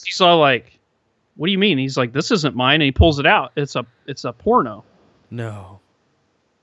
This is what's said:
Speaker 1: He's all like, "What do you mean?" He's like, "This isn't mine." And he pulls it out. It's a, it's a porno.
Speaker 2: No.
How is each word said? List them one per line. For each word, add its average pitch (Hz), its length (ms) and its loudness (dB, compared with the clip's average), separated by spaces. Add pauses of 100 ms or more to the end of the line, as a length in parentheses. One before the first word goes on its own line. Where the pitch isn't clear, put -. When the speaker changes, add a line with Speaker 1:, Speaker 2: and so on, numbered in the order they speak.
Speaker 1:
He's 185 160 -8
all 175 180 6
like, 131 380 0 (600)
"What 156 100 -4
do 202 40 0
you 190 80 0
mean?" 196 200 2
He's 135 180 -4
like, 120 160 -2
"This 143 180 -4
isn't 156 240 0
mine." 127 200 2
And 156 80 2
he 135 80 2
pulls 156 280 2
it 143 60 -4
out. 170 300 2
It's 147 200 -6
a, 123 100 -4 (200)
it's 139 200 -12
a 123 80 -8
porno. 147 500 -2 (500)
Speaker 2:
No. 104 460 -12 (840)